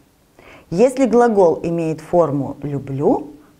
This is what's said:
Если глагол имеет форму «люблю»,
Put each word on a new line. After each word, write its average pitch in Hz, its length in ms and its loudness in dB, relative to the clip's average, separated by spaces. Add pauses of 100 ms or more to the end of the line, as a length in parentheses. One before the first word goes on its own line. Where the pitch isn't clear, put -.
(720)
Если 262 360 2
глагол 214 560 2
имеет 165 380 -4
форму 143 640 -2
«люблю», 143 680 -4 (300)